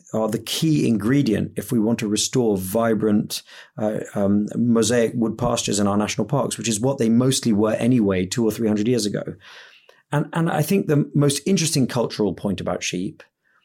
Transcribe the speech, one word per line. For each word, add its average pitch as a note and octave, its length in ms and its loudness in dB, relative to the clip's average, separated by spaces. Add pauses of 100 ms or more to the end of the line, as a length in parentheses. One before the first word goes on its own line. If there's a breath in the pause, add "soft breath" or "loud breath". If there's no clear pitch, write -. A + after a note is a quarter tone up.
(120)
are A2 160 0
the G#2+ 120 -2
key D3 480 0
ingredient A2 640 2
if - 160 -8
we A#2+ 80 2
want A2 220 2
to A2 80 -4
restore G#2+ 480 0
vibrant, G#2+ 880 0 (340 loud breath)
uh, G#2+ 220 -2 (160)
um, G2+ 400 2
mosaic A#2 580 2
wood A2+ 240 -2
pastures A#2+ 400 -2
in G2+ 80 2
our G2+ 100 0
national G#2 300 -2
parks, A#2+ 320 -2
which A2 100 -6
is G#2 120 -2
what C3 180 0
they A#2 100 2
mostly B2 440 2
were A2 220 2
anyway G#2 520 2
two A#2 180 -2
or A2 60 2
three A2 160 -2
hundred G#2+ 220 2
years A#2 180 0
ago. - 160 -4 (920 loud breath)
And, D3 220 0
and E3 140 0
I D3+ 140 0
think G3 240 0
the D3 300 2
most C#3+ 300 2
interesting D#3+ 420 0
cultural G#2+ 440 -2
point F#2+ 280 -4
about F2+ 240 -6
sheep F#2 400 -8 (400 soft breath)